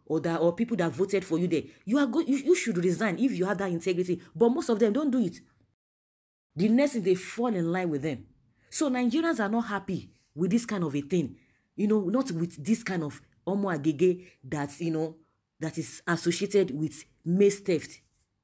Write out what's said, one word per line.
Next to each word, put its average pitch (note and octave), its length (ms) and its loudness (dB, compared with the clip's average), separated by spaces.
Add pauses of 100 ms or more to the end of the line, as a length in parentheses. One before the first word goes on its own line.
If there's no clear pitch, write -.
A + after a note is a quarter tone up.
or D#3+ 160 0
that, E3 180 0
or E3+ 160 4
people A#3 220 -2
that E3+ 140 0
voted F#3+ 340 0
for D#3+ 120 0
you F3 100 2
there, D3+ 160 0 (220)
you A3 120 2
are C#4+ 100 4
go-, C#4 140 0
you, C#4 160 0
you E4 180 4
should A3+ 220 -2
resign F3+ 420 0
if B3 140 2
you F3+ 120 0
have G3 120 0
that F#3+ 120 -2
integrity. F3 520 -2 (140)
But A3+ 140 6
most C#4+ 200 0
of A3 100 2
them G#3+ 140 4
don't C#4+ 180 0
do B3+ 80 2
it. F3+ 200 -2 (1160)
The F#3 140 2
next C#4 240 4
thing, A3 100 -2
they F3+ 120 4
fall A#3 380 -4
in E3+ 180 0
line F#3 180 -2
with C#3+ 120 -2
them. C3+ 240 -6 (440)
So D4 200 0
Nigerians B3+ 500 0
are G3+ 100 0
not A3+ 180 0
happy G3 420 -6 (240)
with F3 180 0
this A#3 140 2
kind G3 200 -2
of C#3 100 -2
a C#3+ 60 -2
thing. D3+ 340 -2 (400)
You G3+ 120 0
know, G#3+ 140 2
not G3+ 300 0
with E3 320 -4
this A3+ 200 0
kind F3+ 200 -4
of C#3+ 180 -8 (240)
Omo F#3+ 320 0
Agege D#3+ 480 2 (200)
that, C#3+ 340 -6
you E3 120 -2
know, D#3+ 260 -4 (420)
that D#3 180 -6
is - 300 -8
associated F3 640 0
with D3+ 320 -6 (220)
maize G3+ 340 4
theft - 420 -4 (420)